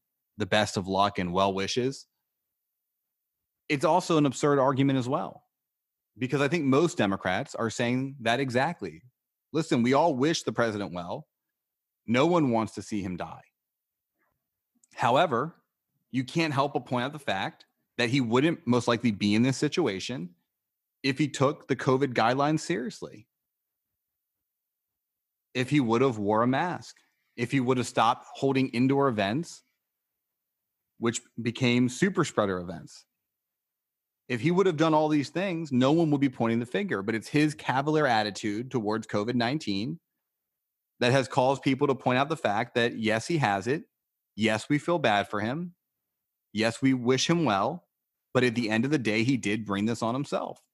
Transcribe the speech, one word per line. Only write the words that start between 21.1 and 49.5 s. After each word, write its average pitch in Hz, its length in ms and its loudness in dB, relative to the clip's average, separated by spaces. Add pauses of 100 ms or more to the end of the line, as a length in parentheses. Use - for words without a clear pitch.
he 151 120 0
took 139 400 0
the 135 80 0
covid 131 360 2
guidelines 135 480 2
seriously. - 640 -8 (2250)
If 127 160 -2
he 147 100 4
would 117 220 2
have 127 160 2
wore 107 240 2
a 120 40 4
mask, 135 500 -2 (400)
if 117 160 -4
he 139 80 2
would 127 180 2
have 117 80 -2
stopped 123 480 0
holding 135 360 0
indoor 135 380 2
events, 110 540 -2 (1400)
which 117 220 -2 (200)
became 120 480 0
super 185 360 0
spreader 98 340 -2
events. 87 480 -14 (1200)
If 123 120 -4
he 147 100 0
would 185 160 2
have 175 100 2
done 160 180 2
all 156 140 2
these 147 220 0
things, 165 420 -4
no 127 200 4
one 165 180 4
would 143 100 2
be 139 80 2
pointing 117 300 0
the 120 80 -4
finger, 180 360 -2
but 110 120 -2
it's 107 140 -6
his 147 260 2
cavalier 147 520 0
attitude 110 640 0
towards 110 360 -2
covid 110 300 -2
nineteen 120 640 -2 (1000)
that 123 120 4
has 135 160 2
caused 131 340 2
people 135 260 2
to 135 60 2
point 127 240 0
out 139 100 0
the 156 80 -2
fact 110 400 -2
that, 120 200 2
yes, 110 300 0
he 170 120 -2
has 101 280 0
it. 147 180 -2 (520)
Yes, 107 320 0
we 147 100 2
feel 170 200 -2
bad 104 300 2
for 104 120 -4
him. 156 340 -6 (800)
Yes, 110 280 0
we 135 140 2
wish 127 340 0
him 170 160 2
well. 113 440 0 (440)
But 123 120 4
at 123 100 0
the 113 160 -2
end 113 140 2
of 139 80 -2
the 151 60 2
day, 110 260 0
he 135 120 2
did 104 300 -4